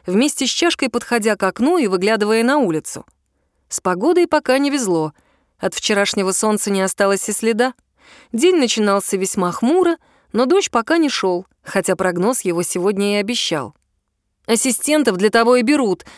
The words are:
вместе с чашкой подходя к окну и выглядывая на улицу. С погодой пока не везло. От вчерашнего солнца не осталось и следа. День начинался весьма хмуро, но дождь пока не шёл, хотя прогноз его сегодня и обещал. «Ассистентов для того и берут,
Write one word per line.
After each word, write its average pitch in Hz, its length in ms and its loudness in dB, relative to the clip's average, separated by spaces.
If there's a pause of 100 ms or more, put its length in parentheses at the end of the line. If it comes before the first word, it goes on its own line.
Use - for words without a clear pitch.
вместе 254 400 0
с 240 40 -2
чашкой 330 380 -2
подходя 220 480 -2
к - 60 -10
окну 247 360 0
и 277 80 2
выглядывая 208 560 0
на 262 160 2
улицу. 170 460 -2 (640)
С - 120 -8
погодой 294 460 2
пока 294 320 2
не 285 120 0
везло. 185 420 0 (460)
От 190 160 -4
вчерашнего 202 580 0
солнца 214 380 -2
не 196 120 0
осталось 196 460 0
и 214 40 -4
следа. 226 420 -2 (580)
День 330 240 4
начинался 208 600 0
весьма 185 360 -2
хмуро, 339 440 2 (360)
но 240 140 0
дождь 359 240 2
пока 254 280 0
не 311 100 2
шёл, 185 380 -2 (160)
хотя 185 340 -2
прогноз 185 460 0
его 175 200 -2
сегодня 196 520 -2
и 208 60 0
обещал. 196 540 -4 (720)
«Ассистентов 247 680 0
для 196 140 2
того 233 260 4
и 247 60 2
берут, 233 420 0 (140)